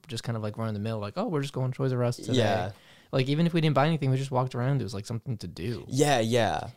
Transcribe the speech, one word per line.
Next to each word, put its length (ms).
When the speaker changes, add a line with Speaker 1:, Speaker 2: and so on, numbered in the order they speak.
Speaker 1:
just 180
kind 120
of, 60
like, 160
run 100
of 60
the 60
mill, 180
like, 180
"Oh, 100
we're 160
just 100
going 200
to 40
Toys 160
R 120
Us 120
today." 220
Speaker 2:
Yeah. 340
Speaker 1:
Like, 160
even 180
if 80
we 60
didn't 140
buy 120
anything, 240
we 80
just 120
walked 240
around. 260
It 40
was, 100
like, 120
something 320
to 100
do. 400
Speaker 2:
Yeah, 320
yeah. 560